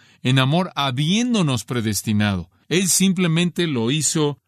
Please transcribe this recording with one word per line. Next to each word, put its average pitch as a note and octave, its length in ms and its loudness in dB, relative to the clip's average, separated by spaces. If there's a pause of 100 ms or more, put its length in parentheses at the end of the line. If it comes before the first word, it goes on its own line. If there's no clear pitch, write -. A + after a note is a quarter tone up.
(240)
"En C3 160 2
amor D#3 360 0
habiéndonos D3+ 880 0
predestinado". G#2 840 -2 (200)
Él F3+ 180 0
simplemente F3 800 0
lo A#2+ 240 -2
hizo D3+ 560 -2